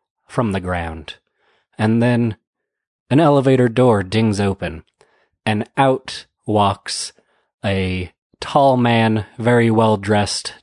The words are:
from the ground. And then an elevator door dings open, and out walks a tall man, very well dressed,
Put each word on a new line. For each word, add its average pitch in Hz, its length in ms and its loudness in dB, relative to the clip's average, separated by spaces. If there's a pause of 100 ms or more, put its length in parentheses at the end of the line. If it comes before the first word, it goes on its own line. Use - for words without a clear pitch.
(260)
from 113 260 -4
the 95 80 -4
ground. 85 540 -8 (640)
And 110 240 0
then 120 340 0 (720)
an 135 120 2
elevator 135 480 4
door 113 340 2
dings 104 380 0
open, 92 440 -4 (600)
and 110 300 -2
out 135 500 -2 (200)
walks - 680 -2 (520)
a 95 480 -4 (280)
tall 139 360 2
man, 113 500 0 (120)
very 117 320 2
well 110 280 2
dressed, 101 640 -2